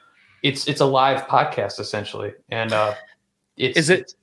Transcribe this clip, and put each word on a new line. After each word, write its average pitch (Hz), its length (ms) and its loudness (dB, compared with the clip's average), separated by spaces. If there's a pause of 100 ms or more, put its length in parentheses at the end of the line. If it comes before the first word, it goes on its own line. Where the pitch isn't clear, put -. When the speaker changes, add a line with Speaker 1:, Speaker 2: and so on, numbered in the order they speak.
(420)
Speaker 1:
It's, 139 260 -2
it's 143 120 0
a 143 60 6
live 135 400 2
podcast, 120 540 0
essentially. 104 520 -6 (180)
And, 113 220 -4
uh, 107 220 2 (640)
it's 127 220 0
Speaker 2:
Is 156 120 4
it, 170 220 0 (100)